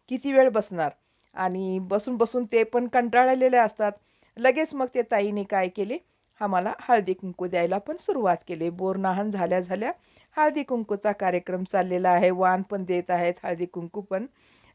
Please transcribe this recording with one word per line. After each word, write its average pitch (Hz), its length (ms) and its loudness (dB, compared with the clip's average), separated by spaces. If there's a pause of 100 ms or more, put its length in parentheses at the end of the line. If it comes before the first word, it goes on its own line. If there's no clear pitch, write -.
किती 262 240 -4
वेळ 262 160 8
बसणार 196 420 0 (440)
आणि 185 480 -2
बसून 208 340 -2
बसून 233 360 0
ते 226 100 4
पण 240 260 -2
कंटाळलेले 254 680 4
असतात. 214 360 2 (440)
लगेच 262 380 2
मग 262 200 -2
ते 247 80 0
ताईने 208 420 -2
काय 190 240 -2
केले, 208 300 -6 (420)
आम्हाला 196 400 0
हळदी 202 340 2
कुंकू 185 320 -8
द्यायला 175 320 0
पण 302 180 -8
सुरुवात 226 400 0 (120)
केली. 170 220 -4
बोर 185 260 -4
नाहन 190 340 -2
झाल्या 185 300 -2
झाल्या 190 320 -4 (440)
हळदी 302 260 2
कुंकूचा 214 500 -4
कार्यक्रम 185 520 -4
चाललेला 185 460 0
आहे, 175 200 4
वाण 185 320 2
पण 190 220 -6
देत 180 260 -2
आहेत, 175 240 0 (100)
हळदी 175 220 -4
कुंकू 175 340 -10
पण 196 260 -6 (480)